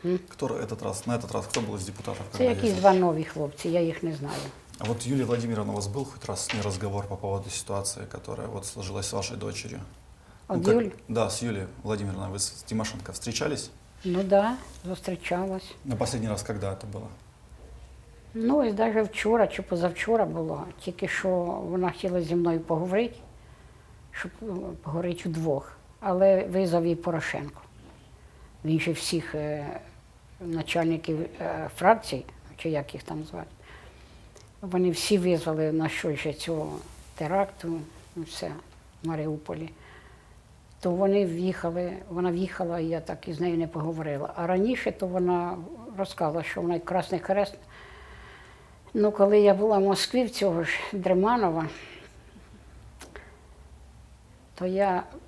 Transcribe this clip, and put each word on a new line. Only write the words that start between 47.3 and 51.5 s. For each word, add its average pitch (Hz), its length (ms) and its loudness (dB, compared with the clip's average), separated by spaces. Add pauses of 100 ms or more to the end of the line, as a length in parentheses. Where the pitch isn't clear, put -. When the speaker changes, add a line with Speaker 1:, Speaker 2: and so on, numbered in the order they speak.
Speaker 1:
Ну, 208 180 6
коли 208 280 8
я 202 140 10
була 208 240 4
в 190 40 6
Москві, 196 420 4
в 208 60 -2
цього 170 340 2
ж - 80 -2 (200)
Дреманова, 185 760 4 (3000)